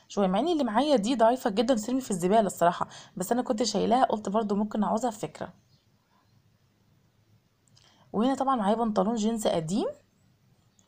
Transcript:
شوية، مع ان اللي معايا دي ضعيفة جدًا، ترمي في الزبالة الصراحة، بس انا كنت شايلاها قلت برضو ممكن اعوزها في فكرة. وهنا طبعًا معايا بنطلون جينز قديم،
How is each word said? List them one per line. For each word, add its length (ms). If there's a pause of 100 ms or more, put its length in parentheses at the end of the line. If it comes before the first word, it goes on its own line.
شوية، 180
مع 120
ان 100
اللي 160
معايا 320
دي 180
ضعيفة 360
جدًا، 240
ترمي 260
في 100
الزبالة 360
الصراحة، 420 (280)
بس 160
انا 100
كنت 200
شايلاها 420
قلت 240
برضو 260
ممكن 300
اعوزها 260
في 80
فكرة. 340 (2500)
وهنا 220
طبعًا 220
معايا 180
بنطلون 400
جينز 320
قديم، 400 (1000)